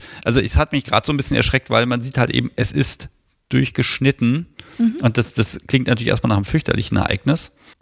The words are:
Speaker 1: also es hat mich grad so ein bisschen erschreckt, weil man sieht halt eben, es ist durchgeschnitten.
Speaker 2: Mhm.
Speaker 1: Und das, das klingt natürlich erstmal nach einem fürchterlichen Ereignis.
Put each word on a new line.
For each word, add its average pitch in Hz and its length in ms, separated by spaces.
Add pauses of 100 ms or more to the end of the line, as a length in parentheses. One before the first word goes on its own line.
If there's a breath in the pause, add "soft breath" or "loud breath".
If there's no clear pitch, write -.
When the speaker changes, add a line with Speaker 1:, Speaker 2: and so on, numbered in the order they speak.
(260 loud breath)
Speaker 1:
also 127 160
es - 140
hat 151 160
mich 139 140
grad - 200
so 151 80
ein 143 40
bisschen 131 200
erschreckt, - 320
weil 117 160
man 123 160
sieht 131 160
halt 123 140
eben, - 240
es - 160
ist - 380 (400)
durchgeschnitten. 131 1000 (300 loud breath)
Speaker 2:
Mhm. 233 240
Speaker 1:
Und 117 160
das, 117 160
das - 340
klingt 127 200
natürlich 113 220
erstmal 110 200
nach 104 80
einem 98 80
fürchterlichen 107 520
Ereignis. - 540 (300 soft breath)